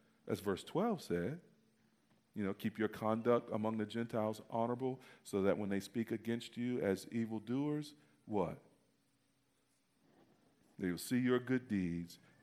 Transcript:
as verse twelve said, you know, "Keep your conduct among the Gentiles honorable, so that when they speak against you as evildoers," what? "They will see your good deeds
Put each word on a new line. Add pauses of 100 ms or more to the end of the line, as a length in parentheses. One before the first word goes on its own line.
(260)
as
verse
twelve
said, (960)
you
know,
"Keep
your
conduct
among
the
Gentiles
honorable, (240)
so
that
when
they
speak
against
you
as
evildoers," (320)
what? (2250)
"They
will
see
your
good
deeds (220)